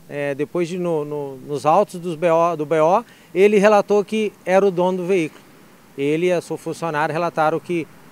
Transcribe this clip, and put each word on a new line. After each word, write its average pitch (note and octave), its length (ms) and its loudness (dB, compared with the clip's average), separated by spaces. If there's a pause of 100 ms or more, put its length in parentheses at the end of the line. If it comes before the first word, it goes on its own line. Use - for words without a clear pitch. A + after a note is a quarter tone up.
é, C#3+ 260 -6
depois D3+ 340 -4
de F#3 100 -8
no, E3 260 -2
no, C#3+ 340 -10
nos C3+ 280 -6
autos F#3 320 2
dos E3+ 160 -8
B E3 160 0
O, E3 240 2
do D3+ 120 -6
B D#3+ 120 0
O, F3 240 4 (320)
ele G3+ 240 4
relatou G#3 460 4
que A3 260 -4 (140)
era F#3+ 200 2
o G3+ 60 4
dono F#3 280 0
do F3 80 -6
veículo. F3 360 -2 (540)
Ele D3+ 300 0
e F3+ 60 2
a E3+ 80 0
sua D#3 180 -8
funcionária D#3+ 540 -4
relataram D#3+ 460 0
que E3+ 300 -6 (240)